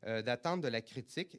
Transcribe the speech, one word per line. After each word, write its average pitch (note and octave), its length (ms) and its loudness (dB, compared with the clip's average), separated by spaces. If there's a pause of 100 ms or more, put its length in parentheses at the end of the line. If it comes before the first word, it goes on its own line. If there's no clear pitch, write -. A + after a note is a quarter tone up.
euh, A2 160 2
d'attente B2 400 2
de C#3 80 2
la A2+ 100 2
critique - 600 -6